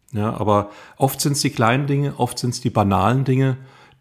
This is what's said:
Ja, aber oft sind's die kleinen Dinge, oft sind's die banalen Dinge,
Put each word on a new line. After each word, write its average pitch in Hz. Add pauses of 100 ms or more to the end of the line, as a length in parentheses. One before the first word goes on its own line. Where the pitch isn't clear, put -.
(120)
Ja, 107
aber 101 (260)
oft 139
sind's 139
die 135
kleinen 127
Dinge, 143
oft 123
sind's 123
die 123
banalen 101
Dinge, 131 (440)